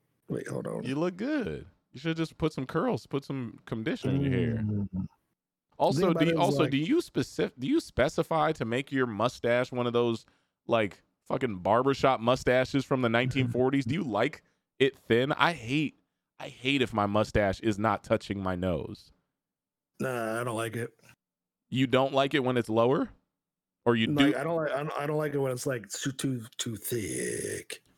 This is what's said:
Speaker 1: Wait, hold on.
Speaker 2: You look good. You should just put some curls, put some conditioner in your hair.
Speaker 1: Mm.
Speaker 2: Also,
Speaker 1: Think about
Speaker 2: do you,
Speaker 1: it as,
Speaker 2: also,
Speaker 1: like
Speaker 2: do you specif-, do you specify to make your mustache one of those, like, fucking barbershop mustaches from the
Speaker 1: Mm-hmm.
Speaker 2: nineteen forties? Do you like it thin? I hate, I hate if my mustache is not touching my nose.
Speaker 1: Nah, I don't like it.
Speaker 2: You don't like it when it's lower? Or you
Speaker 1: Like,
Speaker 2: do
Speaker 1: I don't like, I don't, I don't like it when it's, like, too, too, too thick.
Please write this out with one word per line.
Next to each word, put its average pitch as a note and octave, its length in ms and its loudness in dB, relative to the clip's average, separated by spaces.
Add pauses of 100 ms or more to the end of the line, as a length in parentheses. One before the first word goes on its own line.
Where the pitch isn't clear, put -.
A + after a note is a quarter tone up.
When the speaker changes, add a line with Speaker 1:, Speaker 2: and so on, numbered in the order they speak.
(300)
Speaker 1:
Wait, - 180 -6
hold B2+ 200 -6
on. A2 160 -6
Speaker 2:
You C3 120 -4
look F3 220 -2
good. G#3+ 480 -4 (280)
You B2+ 60 -18
should E3 180 -2
just D#3+ 200 -4
put D#3 160 0
some C3+ 120 -6
curls, E3 420 -2
put C#3 180 -4
some C3 400 -6
conditioner C3 480 -2
in C3+ 80 2
your C#3 100 2
hair. A#2 320 0
Speaker 1:
Mm. G#2 240 -2 (920)
Speaker 2:
Also, D#3 220 2
Speaker 1:
Think F#3 100 4
about E3 100 0
Speaker 2:
do D#3 60 6
you, E3 40 4
Speaker 1:
it E3 80 2
as, - 0 -
Speaker 2:
also, - 240 4
Speaker 1:
like D3 80 2
Speaker 2:
do C#3 60 2
you G3 200 2
specif-, - 600 -2
do B2+ 100 -6
you D4+ 120 2
specify D#3+ 720 0
to C#3+ 120 -4
make A#2+ 260 -2
your C3+ 160 2
mustache A#2+ 640 0
one B2 160 -2
of A#2 60 0
those, A#2+ 320 2 (420)
like, A2 340 0 (260)
fucking C3 320 -2
barbershop B2+ 600 4
mustaches B2+ 680 2
from C3 160 0
the A#2+ 60 2
Speaker 1:
Mm-hmm. A2+ 60 2
Speaker 2:
nineteen B2+ 340 2
forties? C3 380 2
Do A2+ 80 0
you F3+ 100 -2
like B2 400 0 (360)
it C3+ 180 2
thin? B2 360 2
I D#3+ 200 2
hate, C#3 420 -2 (440)
I - 100 -12
hate C3+ 320 0
if A2 120 0
my G#2 120 2
mustache G#2 560 0
is G#2 180 0
not G#2 240 0
touching G#2 380 -2
my F#2 140 -2
nose. F2+ 560 -4 (880)
Speaker 1:
Nah, A#2 420 -4
I - 20 -4
don't A#2+ 120 -4
like A2+ 200 -4
it. A#2 160 -6 (760)
Speaker 2:
You C3 180 0
don't C3 260 2
like C#3 200 2
it D3 100 2
when B2+ 140 2
it's A#2 120 0
lower? B2 400 2 (760)
Or A#2+ 100 6
you A2+ 120 4
Speaker 1:
Like, C#3+ 280 4
Speaker 2:
do B2+ 40 -4
Speaker 1:
I C#3 40 -4
don't E3 120 -2
like, D#3 160 -2
I C3 60 -2
don't, D3 220 -6
I C#3+ 60 -4
don't D3+ 120 -2
like D3+ 160 -2
it C#3+ 60 -2
when C3+ 120 0
it's, B2+ 140 -6
like, B2+ 240 -4
too, - 220 -6
too, C3 300 -4 (160)
too A#2 180 -6
thick. - 1080 -6 (160)